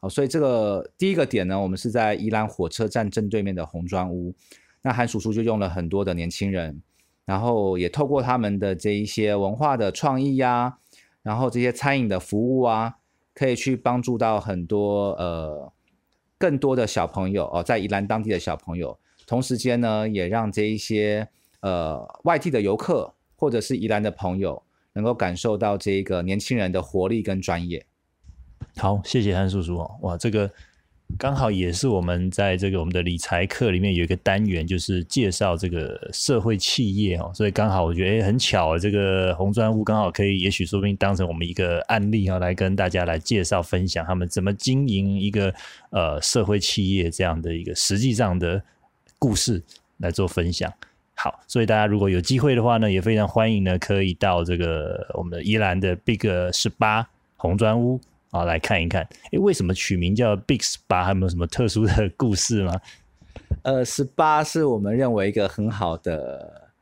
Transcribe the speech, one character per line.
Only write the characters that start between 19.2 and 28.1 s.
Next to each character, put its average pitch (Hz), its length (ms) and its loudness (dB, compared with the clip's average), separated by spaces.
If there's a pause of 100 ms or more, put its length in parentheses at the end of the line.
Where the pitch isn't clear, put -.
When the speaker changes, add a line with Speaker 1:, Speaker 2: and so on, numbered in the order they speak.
Speaker 1:
同 123 160 0
时 131 140 -2
间 120 240 0
呢， 110 280 0
也 98 180 -2
让 107 240 -2
这 107 120 -2
一 107 160 0
些， 104 500 0 (320)
呃， 80 420 -2 (220)
外 165 140 4
地 170 120 -2
的 123 100 2
游 101 140 2
客 120 380 -2 (240)
或 151 140 0
者 117 100 0
是 127 160 -4
宜 107 100 -4
兰 107 160 2
的 107 80 0
朋 92 280 -4
友， 90 240 -4 (320)
能 104 100 -2
够 120 80 2
感 92 240 -2
受 107 220 -2
到 104 180 0
这 98 260 0
个 90 200 -2
年 95 180 -2
轻 127 160 -2
人 95 160 0
的 90 100 0
活 92 240 -2
力 110 160 0
跟 95 180 -2
专 87 280 -2
业。 85 160 -8 (920)